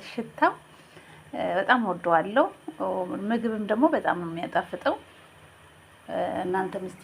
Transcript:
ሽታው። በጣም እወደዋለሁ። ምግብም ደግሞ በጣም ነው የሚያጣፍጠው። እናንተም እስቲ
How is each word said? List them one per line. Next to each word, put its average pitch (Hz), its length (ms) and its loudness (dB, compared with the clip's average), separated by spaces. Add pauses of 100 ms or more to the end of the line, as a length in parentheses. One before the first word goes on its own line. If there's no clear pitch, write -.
ሽታው። - 480 0 (1040)
በጣም 240 260 4
እወደዋለሁ። 180 640 2 (800)
ምግብም 220 400 0
ደግሞ 220 240 4
በጣም 196 280 0
ነው 170 120 -4
የሚያጣፍጠው። 175 680 -2 (1400)
እናንተም 185 480 -2
እስቲ - 180 -14